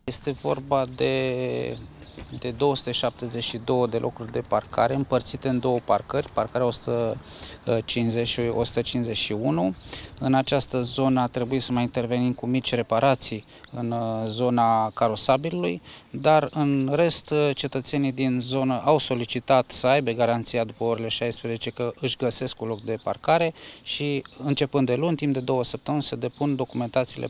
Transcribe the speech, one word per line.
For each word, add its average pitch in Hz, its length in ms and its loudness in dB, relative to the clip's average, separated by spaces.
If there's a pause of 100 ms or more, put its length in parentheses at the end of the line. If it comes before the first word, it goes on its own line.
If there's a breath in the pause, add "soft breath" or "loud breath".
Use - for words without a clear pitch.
Este - 260 -4
vorba 139 540 0 (120)
de, 127 800 0 (640)
de 123 180 -6
două 139 200 2
sute 131 140 -4
șaptezeci 117 520 -4
și - 220 -2
două 127 220 2
de 113 100 -2
locuri 117 360 -6
de 117 160 -2
parcare, 117 460 2
împărțite 135 540 0
în 127 100 2
două 123 260 2
parcări, 117 480 0
parcarea 123 340 0
o 120 40 2
sută 117 100 -2 (1040 loud breath)
cincizeci 117 440 0
și - 120 0
o 117 240 0
sută - 160 0
cincizeci 117 360 -2
și - 160 -2
unu. 156 420 0 (460 loud breath)
În 131 140 2
această 131 460 2
zonă 127 400 2
a 123 60 2
trebuit 123 360 -2
să 127 100 -2
mai 120 100 2
intervenim 123 500 0
cu 123 140 -8
mici 127 280 0
reparații 117 720 2 (280 loud breath)
în, 120 180 -4
uh, 113 360 -2
zona 113 640 4
carosabilului, 160 920 0 (280 loud breath)
dar 147 420 4
în 139 420 2
rest, 165 360 2
uh, 147 240 2
cetățenii 139 580 -2
din 127 280 0
zonă 131 440 0
au 147 140 6
solicitat 123 720 0
să - 160 2
aibă 135 240 4
garanția 117 540 0
după 110 200 -6
orele 113 240 0
șaisprezece 117 640 -4
că 120 300 -4
își 127 160 -2
găsesc 127 440 -2
un 113 80 -4
loc 110 120 -4
de 110 220 -4
parcare 160 520 0 (280 loud breath)
și, 143 400 -4 (220)
începând 139 420 0
de 123 80 0
luni, 156 220 0
timp 143 160 0
de 131 80 -2
două 127 240 0
săptămâni, 143 380 -4
se - 140 -2
depun 127 400 -2
documentațiile 123 720 -4